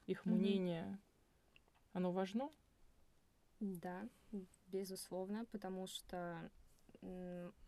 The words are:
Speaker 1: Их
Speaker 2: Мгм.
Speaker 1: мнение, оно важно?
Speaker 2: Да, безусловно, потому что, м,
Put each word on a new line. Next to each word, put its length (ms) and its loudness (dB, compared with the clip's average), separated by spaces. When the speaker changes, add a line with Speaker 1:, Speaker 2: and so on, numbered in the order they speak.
Speaker 1:
Их 180 0
Speaker 2:
Мгм. 120 8
Speaker 1:
мнение, 640 4
оно 200 2
важно? 380 2
Speaker 2:
Да, 480 -4
безусловно, 800 -2
потому 400 -4
что, 640 -4
м, 500 -6